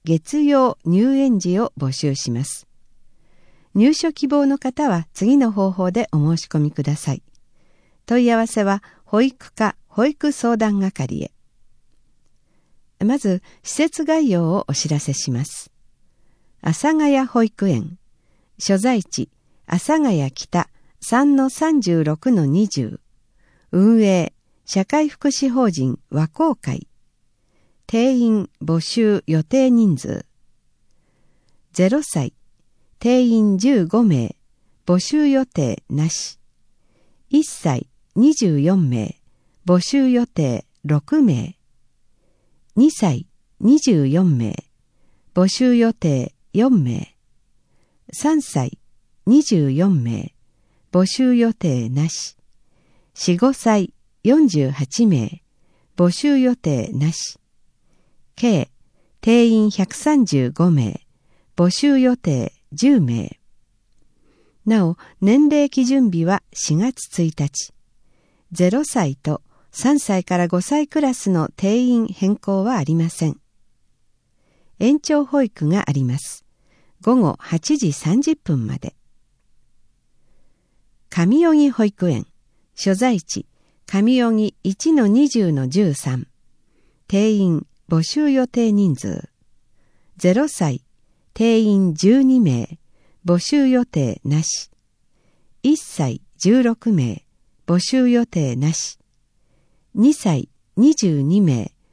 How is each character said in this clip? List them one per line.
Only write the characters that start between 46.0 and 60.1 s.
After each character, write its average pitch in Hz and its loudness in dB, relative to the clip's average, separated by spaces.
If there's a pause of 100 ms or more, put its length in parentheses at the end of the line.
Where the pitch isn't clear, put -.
四 240 2
名。 139 0 (1000)
三 302 0
歳、 - -6 (480)
二 269 4
十 151 0
四 160 0
名、 117 -6 (560)
募 185 4
集 254 0
予 233 2
定 123 -2
な 147 -2
し。 - -12 (800)
四、 175 -2
五 262 2
歳、 214 0 (300)
四 285 6
十 143 0
八 139 -2
名、 147 0 (540)
募 175 4
集 285 0
予 247 2
定 135 -4
な 147 -2
し。 - -14 (960)
計、 202 0 (520)
定 233 4
員 220 2
百 190 -2
三 294 0